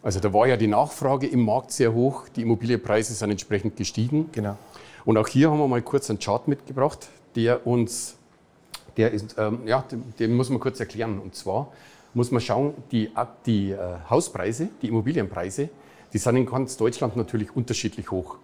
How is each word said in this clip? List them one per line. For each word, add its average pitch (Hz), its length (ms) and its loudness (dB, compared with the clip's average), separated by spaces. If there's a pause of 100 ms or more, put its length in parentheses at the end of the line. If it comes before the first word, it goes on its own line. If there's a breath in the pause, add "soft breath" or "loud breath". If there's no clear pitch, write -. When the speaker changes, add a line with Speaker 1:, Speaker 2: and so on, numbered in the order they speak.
Speaker 1:
Also 98 180 0
da 101 100 2
war 110 160 6
ja 131 80 4
die 110 120 2
Nachfrage 135 600 0
im 123 160 2
Markt 110 280 0
sehr 117 220 2
hoch, 127 400 0
die 117 100 -4
Immobilienpreise 113 680 2
sind 104 180 -2
entsprechend 101 440 -2
gestiegen. 123 560 -2
Speaker 2:
Genau. 104 240 -4 (480 loud breath)
Speaker 1:
Und 110 140 4
auch 107 100 4
hier 151 240 4
haben 147 60 2
wir 147 100 2
mal 123 140 2
kurz - 280 -2
einen 107 100 -2
Chart 107 280 -2
mitgebracht, 139 640 -2 (260)
der 117 320 2
uns, - 480 -2 (800)
der 110 160 4
ist, 107 260 -6
ähm, 110 280 -2
ja, 127 260 0
den, 117 280 -10
den 117 180 2
muss 127 120 2
man 123 120 0
kurz - 180 -4
erklären. 110 400 -4
Und 98 160 -14
zwar 107 380 -4 (400 loud breath)
muss 120 180 2
man 123 100 2
schauen, 131 320 0 (180)
die, 110 180 0 (380)
die, 101 240 2
äh, 98 60 -6 (320)
Hauspreise, 120 600 0 (120)
die 120 60 -4
Immobilienpreise, 110 840 -2 (440 loud breath)
die - 60 0
sind 120 160 2
in 127 100 4
ganz 127 320 -4
Deutschland 117 400 0
natürlich 110 380 -4
unterschiedlich 113 560 -4
hoch. 92 320 -6